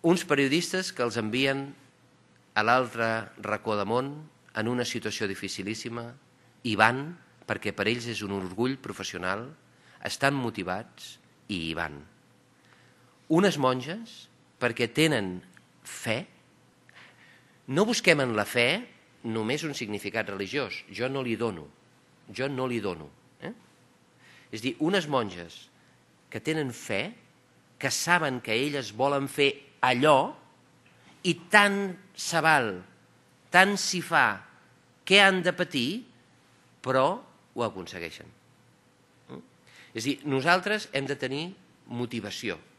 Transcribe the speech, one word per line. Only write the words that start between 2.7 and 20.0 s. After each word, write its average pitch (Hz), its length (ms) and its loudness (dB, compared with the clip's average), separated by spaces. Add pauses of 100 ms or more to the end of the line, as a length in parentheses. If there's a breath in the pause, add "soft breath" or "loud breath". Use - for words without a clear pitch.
racó 104 340 -2
de 101 80 0
món 123 280 -2 (440)
en 110 140 0
una 123 180 -2
situació 110 400 -4
dificilíssima, 110 800 -8 (560 soft breath)
hi 107 160 0
van 127 320 6 (360)
perquè 104 300 -4
per 101 140 0
ells 120 180 -2
és 107 160 -6
un 98 140 -4
orgull 107 420 -2
professional, 95 680 -6 (580 soft breath)
estan 139 320 0
motivats 104 800 -6 (360)
i 92 60 -4 (100)
hi 80 80 -4
van. 73 220 -6 (1400 soft breath)
Unes 180 240 4
monges 139 560 -2 (480)
perquè 117 320 0
tenen 110 460 0 (420)
fe. 117 400 -4 (1500 loud breath)
No 151 180 2
busquem 170 360 4
en 120 160 0
la 104 80 2
fe 135 400 2 (400)
només 113 400 -2
un 143 80 -6
significat 104 560 -6